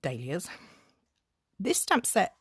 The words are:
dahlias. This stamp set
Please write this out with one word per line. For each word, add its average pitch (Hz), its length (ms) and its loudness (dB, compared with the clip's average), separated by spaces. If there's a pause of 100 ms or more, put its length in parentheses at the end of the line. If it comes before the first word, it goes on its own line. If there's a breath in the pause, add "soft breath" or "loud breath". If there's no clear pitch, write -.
dahlias. 131 460 -6 (1080 loud breath)
This 233 200 0
stamp - 280 2
set - 340 2